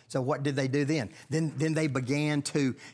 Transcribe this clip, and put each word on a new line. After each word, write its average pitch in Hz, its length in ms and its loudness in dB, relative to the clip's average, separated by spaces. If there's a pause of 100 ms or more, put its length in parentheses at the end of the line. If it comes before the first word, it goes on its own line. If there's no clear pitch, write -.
(100)
So 135 120 0
what 135 200 -2
did 139 140 0
they 135 120 0
do 139 180 2
then? 135 240 0 (180)
Then, 156 300 0
then 160 160 2
they 156 120 2
began 143 540 0
to, 139 340 0 (180)